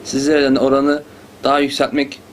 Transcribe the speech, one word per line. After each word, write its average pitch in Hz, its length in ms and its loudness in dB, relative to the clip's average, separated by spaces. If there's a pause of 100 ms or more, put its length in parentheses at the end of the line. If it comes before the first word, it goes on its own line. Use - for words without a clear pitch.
Sizlere 139 520 0
de - 40 0
oranı 139 440 0 (400)
daha 139 160 2
yükseltmek 143 600 -2 (140)